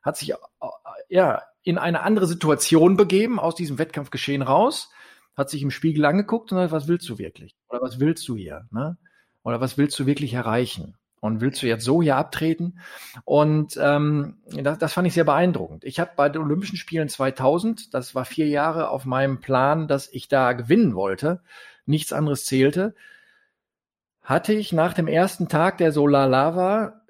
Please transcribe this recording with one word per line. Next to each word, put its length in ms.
hat 160
sich, 140
äh, 40
ja, 340
in 160
eine 240
andere 240
Situation 720
begeben, 420
aus 140
diesem 240
Wettkampfgeschehen 640
raus, 480
hat 160
sich 100
im 80
Spiegel 360
angeguckt 460
und 60
hat, 140
„Was 160
willst 200
du 120
wirklich? 360
Oder 120
was 180
willst 280
du 80
hier, 360
ne? 260
Oder 180
was 160
willst 220
du 80
wirklich 260
erreichen? 640
Und 200
willst 220
du 60
jetzt 160
so 180
hier 140
abtreten?“ 640
Und, 540
ähm, 680
das, 320
das 140
fand 140
ich 60
sehr 100
beeindruckend. 600
Ich 160
hab 160
bei 140
den 120
Olympischen 360
Spielen 320
zweitausend, 840
das 220
war 100
vier 220
Jahre 420
auf 160
meinem 340
Plan, 480
dass 240
ich 180
da 240
gewinnen 420
wollte, 480
nichts 260
anderes 340
zählte, 500
hatte 300
ich 200
nach 200
dem 140
ersten 400
Tag, 300
der 140
so 160
lala 480
war, 540